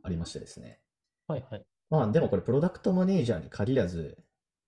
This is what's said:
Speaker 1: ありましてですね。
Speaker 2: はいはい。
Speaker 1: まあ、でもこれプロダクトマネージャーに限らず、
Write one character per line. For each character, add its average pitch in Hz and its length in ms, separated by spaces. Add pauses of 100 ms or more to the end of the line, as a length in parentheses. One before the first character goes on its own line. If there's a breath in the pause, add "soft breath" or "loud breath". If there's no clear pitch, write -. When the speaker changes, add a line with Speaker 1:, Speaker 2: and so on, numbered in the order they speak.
Speaker 1:
あ - 60
り 85 80
ま 82 80
し - 80
て - 80
で - 60
す - 140
ね。 - 200 (460)
Speaker 2:
は 156 100
い 127 140
は 107 80
い。 - 80 (240)
Speaker 1:
ま 151 140
あ、 104 60
で 156 100
も 123 100
こ - 60
れ 90 60
プ 117 100
ロ 139 80
ダ 180 100
ク - 100
ト 202 140
マ 185 100
ネ 190 140
ー 127 60
ジ 113 100
ャ - 20
ー 82 80
に - 60
限 110 240
ら 110 120
ず、 82 300 (520)